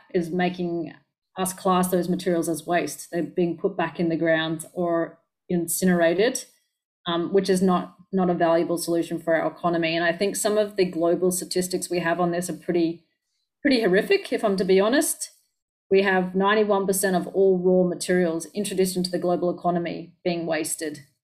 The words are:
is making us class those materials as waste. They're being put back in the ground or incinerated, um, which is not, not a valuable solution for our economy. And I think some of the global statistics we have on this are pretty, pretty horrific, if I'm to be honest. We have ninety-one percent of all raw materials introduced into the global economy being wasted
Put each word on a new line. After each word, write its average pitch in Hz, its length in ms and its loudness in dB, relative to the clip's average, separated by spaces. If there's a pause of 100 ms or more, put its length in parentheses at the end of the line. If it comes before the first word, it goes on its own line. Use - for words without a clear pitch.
(140)
is 165 160 0
making 180 640 -4 (440)
us 180 160 -4
class 180 340 0
those 180 220 0
materials 165 400 0
as 156 180 -6
waste. 165 440 -2
They're 170 120 -4
being 170 340 -2
put 190 200 -4
back 165 220 -4
in 170 100 0
the 160 80 -2
ground 160 560 0
or 170 460 -2 (280)
incinerated, 175 960 2 (600)
um, 170 260 -2
which 196 180 2
is 185 120 2
not, 180 340 2 (160)
not 185 180 2
a 175 40 2
valuable 165 440 2
solution 170 440 -2
for 165 140 0
our 160 140 0
economy. 170 460 0
And 170 80 0
I 170 80 2
think 196 240 -2
some 208 220 0
of 208 180 -2
the 190 80 2
global 175 480 0
statistics 180 580 -4
we 175 100 -2
have 170 200 -2
on 175 120 2
this 175 180 -4
are 160 40 -6
pretty, 170 520 -2 (560)
pretty 262 200 2
horrific, 220 520 2
if 233 100 -2
I'm 196 140 0
to 196 80 0
be 190 160 6
honest. - 500 0 (580)
We 196 120 4
have 185 340 0
ninety-one 196 500 2
percent 190 300 0
of 175 120 -2
all 190 300 4
raw 185 300 4
materials 175 680 0
introduced 190 440 -2
into 175 120 -2
the 175 80 -4
global 175 320 0
economy 170 720 -4
being 170 240 -4
wasted 156 600 -6 (180)